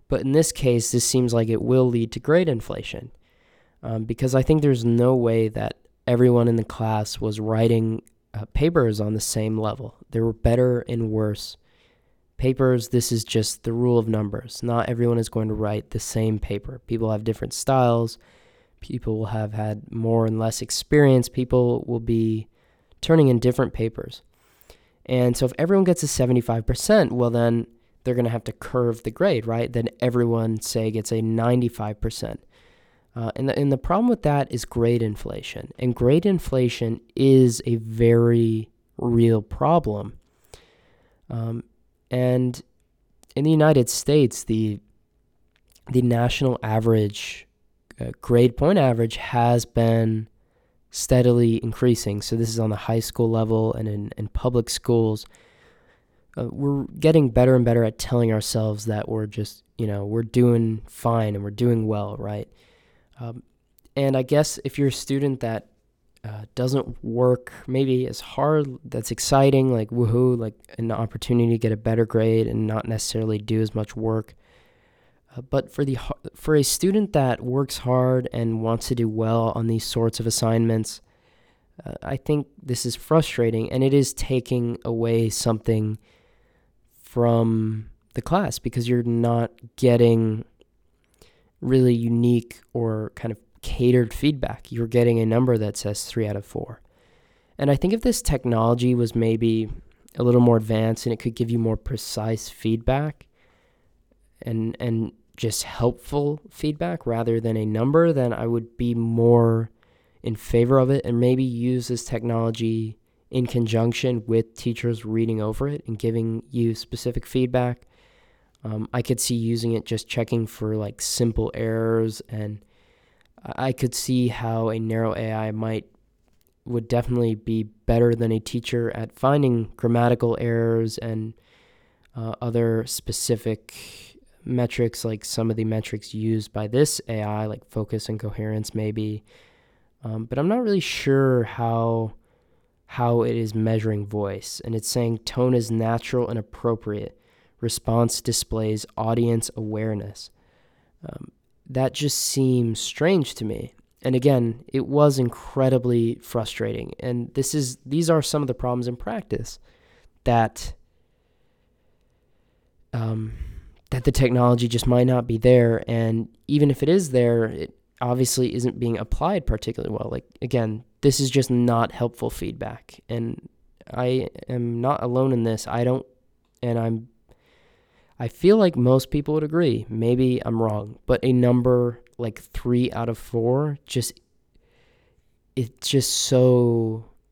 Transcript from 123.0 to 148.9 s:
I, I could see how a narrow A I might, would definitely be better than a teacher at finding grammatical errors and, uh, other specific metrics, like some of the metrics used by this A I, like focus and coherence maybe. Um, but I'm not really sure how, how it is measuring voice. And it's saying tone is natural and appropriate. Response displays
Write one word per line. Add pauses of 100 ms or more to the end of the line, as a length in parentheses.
I,
I
could
see
how
a
narrow
A
I
might, (800)
would
definitely
be
better
than
a
teacher
at
finding
grammatical
errors
and, (800)
uh,
other
specific (680)
metrics,
like
some
of
the
metrics
used
by
this
A
I,
like
focus
and
coherence
maybe. (800)
Um,
but
I'm
not
really
sure
how, (720)
how
it
is
measuring
voice.
And
it's
saying
tone
is
natural
and
appropriate. (400)
Response
displays (120)